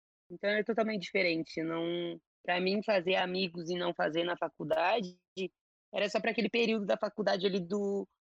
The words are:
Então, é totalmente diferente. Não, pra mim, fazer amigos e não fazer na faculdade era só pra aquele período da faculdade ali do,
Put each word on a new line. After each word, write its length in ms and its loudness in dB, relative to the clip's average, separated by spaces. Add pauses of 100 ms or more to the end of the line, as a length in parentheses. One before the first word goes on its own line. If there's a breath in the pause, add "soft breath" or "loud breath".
(300)
Então, 200 -2
é 140 2
totalmente 380 0
diferente. 640 0
Não, 560 -2 (240)
pra 180 0
mim, 220 2
fazer 320 2
amigos 540 -2
e 60 0
não 180 -2
fazer 300 0
na 140 -2
faculdade 800 -2 (760)
era 160 0
só 120 0
pra 100 0
aquele 180 0
período 360 2
da 100 2
faculdade 500 0
ali 140 2
do, 480 -2 (140)